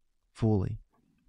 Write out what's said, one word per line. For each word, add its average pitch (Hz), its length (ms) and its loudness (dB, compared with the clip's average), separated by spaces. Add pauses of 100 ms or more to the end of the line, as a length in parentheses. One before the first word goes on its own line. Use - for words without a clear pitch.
(320)
fully. 107 460 0 (520)